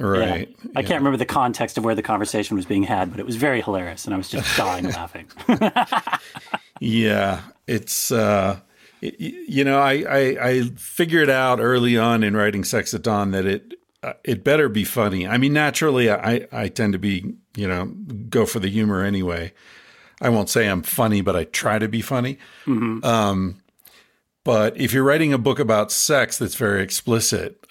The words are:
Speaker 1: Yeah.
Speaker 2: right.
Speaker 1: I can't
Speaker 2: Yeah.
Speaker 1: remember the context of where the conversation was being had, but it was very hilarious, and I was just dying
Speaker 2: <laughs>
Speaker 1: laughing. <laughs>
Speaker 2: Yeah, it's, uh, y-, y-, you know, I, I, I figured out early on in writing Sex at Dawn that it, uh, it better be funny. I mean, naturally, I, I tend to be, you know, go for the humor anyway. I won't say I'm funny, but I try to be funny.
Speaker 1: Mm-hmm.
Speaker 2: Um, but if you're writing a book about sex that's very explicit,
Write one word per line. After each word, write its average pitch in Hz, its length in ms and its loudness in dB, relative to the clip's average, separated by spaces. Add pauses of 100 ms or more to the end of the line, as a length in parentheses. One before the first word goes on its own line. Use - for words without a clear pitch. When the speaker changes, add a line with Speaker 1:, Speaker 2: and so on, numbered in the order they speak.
Speaker 1:
Yeah. 110 60 -2
Speaker 2:
right. 92 420 0 (260)
Speaker 1:
I 135 80 0
can't 98 60 -4
Speaker 2:
Yeah. 175 80 0
Speaker 1:
remember 139 200 2
the 117 100 -2
context 123 520 -2
of 110 60 -2
where 113 100 2
the 110 80 -2
conversation 104 540 -2
was 92 100 -4
being 98 160 0
had, 92 300 -2
but - 80 -8
it 104 60 -8
was 120 100 -6
very 127 240 0
hilarious, 90 440 -6
and 110 100 -6
I - 20 -2
was 92 120 -6
just - 280 -4
dying 90 280 -2
Speaker 2:
<laughs> 92 40 -4
Speaker 1:
laughing. - 380 -10 (200)
<laughs> - 720 0 (640)
Speaker 2:
Yeah, 104 600 2 (260)
it's, - 440 -4
uh, 101 480 2 (420)
y-, - 200 -8
y-, 160 120 -6 (140)
you 139 180 0
know, 139 140 4
I, 139 140 4 (100)
I, 135 460 0
I 127 140 2 (140)
figured 160 540 2
out 127 300 2
early 120 360 4
on 113 260 4
in 104 140 2
writing 104 280 2
Sex 104 300 -2
at 95 80 -6
Dawn 101 280 0
that 95 160 0
it, - 280 -4 (280)
uh, 127 120 -8 (100)
it - 200 -4
better 147 240 4
be 104 160 0
funny. 95 420 0
I 110 120 0
mean, 139 140 4
naturally, 143 580 2
I, 110 420 0
I 110 160 -4
tend 104 260 0
to 92 40 -2
be, 98 360 -4 (220)
you 101 120 -4
know, 90 180 -2 (420)
go 110 180 2
for - 120 -4
the 95 100 -2
humor 104 360 0
anyway. 90 480 -4 (680)
I 131 80 2
won't 110 220 4
say 113 180 2
I'm 90 140 0
funny, 107 380 0
but 90 160 0
I 85 80 0
try - 340 -2
to 107 100 0
be 113 120 -2
funny. 127 380 -4 (280)
Speaker 1:
Mm-hmm. 113 380 -2
Speaker 2:
Um, 98 560 0 (840)
but 110 340 2
if 113 140 -2
you're 131 120 2
writing 151 280 4
a 135 60 2
book 120 200 0
about 110 320 2
sex - 480 0
that's 107 160 -4
very 101 280 2
explicit, 107 880 -2